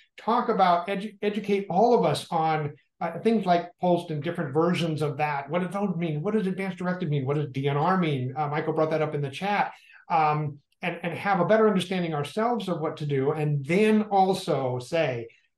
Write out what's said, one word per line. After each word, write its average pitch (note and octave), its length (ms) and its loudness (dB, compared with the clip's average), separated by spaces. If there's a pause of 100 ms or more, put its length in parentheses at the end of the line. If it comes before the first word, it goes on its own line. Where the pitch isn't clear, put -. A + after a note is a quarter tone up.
(180)
talk A#3 300 0
about, F#3 400 2
edu-, G3 340 -6
educate G3+ 480 -2
all A3 240 4
of F#3 120 4
us D3 260 0
on, D#3+ 440 0 (260)
uh, F3 180 -6
things A3 260 2
like F3 240 2 (120)
post F3 300 2
and D3 120 -4
different E3 300 -4
versions D#3+ 480 2
of C3+ 160 -2
that. C#3+ 320 -2
What F3+ 120 0
do F3+ 60 -4
those G3 300 -2
mean? D#3 240 -2
What G#3 140 -2
does F#3+ 120 0
advanced F#3+ 300 -4
directive F3+ 320 -4
mean? C#3 160 0
What C#3+ 100 0
does C#3 140 -2
D C#3 180 -4
N C#3+ 80 0
R F3 220 2
mean? C3+ 380 0
Uh, D3+ 120 -2
Michael D#3 240 -2
brought D#3 200 0
that D#3 100 0
up D3+ 120 -2
in D3 80 -2
the C3+ 80 -4
chat. F#3+ 440 -2 (360)
Um, D3+ 500 2 (220)
and, E3+ 200 -6
and E3 160 -6
have G3 220 0
a E3 60 4
better A3 220 6
understanding F3+ 460 0
ourselves G#3+ 560 -2
of E3 100 -2
what D#3 180 -4
to D3+ 80 -6
do, C#3 260 0
and D3+ 340 0
then G#3+ 380 4
also F3+ 760 2
say B2+ 480 -2 (300)